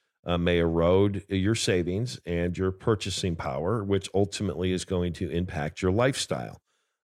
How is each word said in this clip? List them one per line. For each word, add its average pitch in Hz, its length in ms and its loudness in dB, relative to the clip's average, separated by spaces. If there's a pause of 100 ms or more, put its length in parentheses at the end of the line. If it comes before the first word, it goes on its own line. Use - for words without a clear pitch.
(240)
uh, 87 140 0
may 87 220 4
erode 90 680 4
your 98 280 0
savings 95 720 -2
and 87 280 -2
your 92 160 -2
purchasing 95 640 -2
power, 82 480 -4
which 98 300 0
ultimately 92 580 0
is 92 140 -2
going 87 280 -2
to 80 180 -6
impact 80 500 -4
your 92 100 2
lifestyle. 95 720 -2 (460)